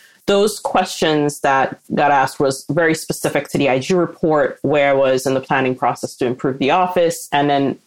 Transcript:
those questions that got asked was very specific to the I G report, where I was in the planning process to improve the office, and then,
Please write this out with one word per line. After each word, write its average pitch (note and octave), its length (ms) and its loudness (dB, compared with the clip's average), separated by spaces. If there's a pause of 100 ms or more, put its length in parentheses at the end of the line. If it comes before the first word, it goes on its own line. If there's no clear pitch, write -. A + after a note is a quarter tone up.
(280)
those G3+ 320 2
questions D#3 800 -2
that C3+ 380 0 (140)
got D3 180 2
asked C3+ 280 0
was C#3 300 -2
very D#3+ 260 2
specific - 540 -4
to - 80 -2
the C3+ 120 2
I B2+ 100 2
G C3+ 140 -2
report, D#3 680 0
where C#3 300 2
I - 20 2
was C3 320 2
in C3+ 80 0
the C3 80 0
planning C3 340 0
process B2+ 400 -4
to C3 100 -2
improve C3 340 -2
the C3+ 120 0
office, F3+ 600 0
and D3 180 2
then, C#3 380 0